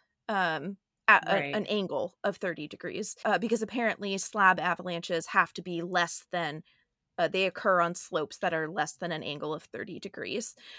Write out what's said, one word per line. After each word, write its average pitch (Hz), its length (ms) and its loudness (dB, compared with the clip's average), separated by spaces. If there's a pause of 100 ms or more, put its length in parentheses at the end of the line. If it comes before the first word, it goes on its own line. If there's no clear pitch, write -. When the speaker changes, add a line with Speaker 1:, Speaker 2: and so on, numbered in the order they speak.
(300)
Speaker 1:
um, 180 480 0 (300)
at 208 200 10
a, - 60 4
Speaker 2:
Right. 143 220 2
Speaker 1:
an 208 100 -2
angle 185 580 -2
of 196 140 0
thirty 160 300 -4
degrees, - 580 -8
uh, 196 140 4
because 220 240 0
apparently 208 560 -2
slab 190 400 4
avalanches 170 680 -2
have 180 280 2
to 175 100 -10
be 170 180 -4
less 175 500 -2
than, 160 320 -4 (540)
uh, 160 100 4
they 190 200 2
occur 180 340 2
on 170 140 2
slopes - 420 -4
that 175 160 0
are 160 160 -2
less 165 240 -2
than 170 180 -6
an 156 120 -4
angle 147 320 -4
of - 80 -10
thirty - 360 -10
degrees. 180 560 -8 (240)